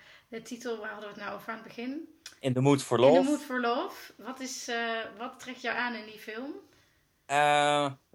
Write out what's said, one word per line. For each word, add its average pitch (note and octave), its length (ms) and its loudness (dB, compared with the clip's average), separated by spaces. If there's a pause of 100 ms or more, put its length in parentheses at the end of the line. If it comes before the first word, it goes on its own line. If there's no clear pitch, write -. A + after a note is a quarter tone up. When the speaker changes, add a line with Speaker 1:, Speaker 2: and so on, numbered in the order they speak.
(300)
Speaker 1:
de A3+ 120 -10
titel, A#3 360 -8
waar G#3+ 140 -10
hadden G#3 180 -12
we G3+ 60 -14
het G3+ 80 -14
nou G3+ 140 -8
over - 120 -10
aan A3 100 -8
het A3 80 -18
begin? C4+ 480 -8 (240)
Speaker 2:
In C3 140 0
the B2+ 80 2
Mood C#3 220 6
for A#2 160 2
Speaker 1:
In A#2 60 8
the C#3 60 12
Speaker 2:
Love. A3 180 6
Speaker 1:
Mood D4 120 0
for B3+ 200 -6
Love. B3 560 -4
Wat B3+ 220 -12
is, - 280 -10
eh, A#3 100 -4 (400)
wat B3+ 220 -12
trekt B3+ 220 -14
jou A#3 160 -4
aan A#3+ 180 -2
in G#3+ 100 -10
die G#3+ 140 -16
film? A#3 320 -10 (760)
Speaker 2:
Eh, D3 680 4 (240)